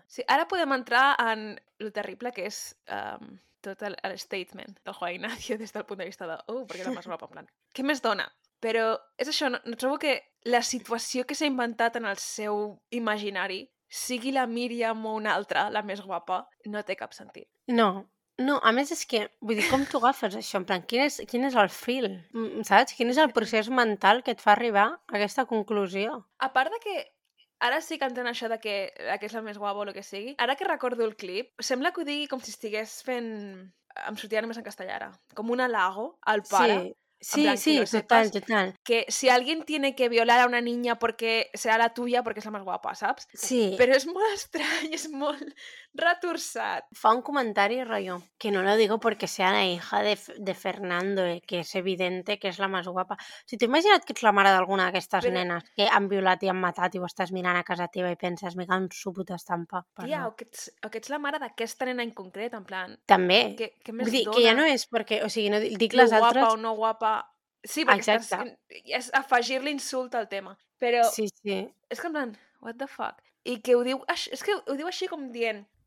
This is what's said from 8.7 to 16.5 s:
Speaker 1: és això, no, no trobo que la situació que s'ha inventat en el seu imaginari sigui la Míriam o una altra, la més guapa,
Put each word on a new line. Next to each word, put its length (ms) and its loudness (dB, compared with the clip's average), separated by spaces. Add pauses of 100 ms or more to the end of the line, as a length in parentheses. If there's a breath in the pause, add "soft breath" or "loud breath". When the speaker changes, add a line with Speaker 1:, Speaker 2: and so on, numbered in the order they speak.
Speaker 1:
és 80 -2
això, 220 0
no, 140 -4
no 120 -8
trobo 220 -2
que 160 2 (300)
la 180 2
situació 640 -4
que 80 -6
s'ha 100 -2
inventat 520 0
en 120 -6
el 80 -4
seu 640 -4 (100)
imaginari 800 -4 (200)
sigui 460 -6
la 140 2
Míriam 580 -4
o 80 -6
una 220 -2
altra, 340 0
la 140 -4
més 180 -8
guapa, 460 -6 (180)